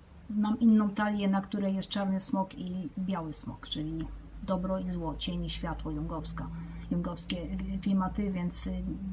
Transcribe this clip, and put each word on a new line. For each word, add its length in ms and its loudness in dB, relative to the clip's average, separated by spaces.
mam 300 2
inną 300 8
talię, 380 2
na 120 6
której 340 0
jest 140 -2
czarny 320 0
smok 380 0
i 300 -4
biały 340 -2
smok, 360 -8
czyli 360 -2
dobro 360 0
i 120 -2
zło, 280 -2
cień 260 -2
i 60 -2
światło, 400 -4
jungowska, 580 -2
jungowskie, 460 0
y, 460 -4
klimaty, 480 2
więc, 360 -2
y, 160 -2